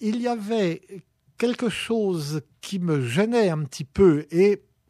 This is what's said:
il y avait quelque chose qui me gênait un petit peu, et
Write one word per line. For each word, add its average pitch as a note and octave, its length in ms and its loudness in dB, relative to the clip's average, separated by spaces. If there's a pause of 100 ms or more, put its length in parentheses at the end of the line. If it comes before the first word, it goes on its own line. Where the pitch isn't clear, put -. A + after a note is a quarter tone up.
il A3+ 200 -2
y A#3+ 60 -4
avait G#3+ 560 -2 (560)
quelque A#3+ 300 0
chose F3 720 -4 (220)
qui G3 160 -8
me D#3 280 0
gênait G#3 440 2
un D#3 120 -2
petit C#3+ 220 -10
peu, D3+ 460 4
et G3 320 2 (280)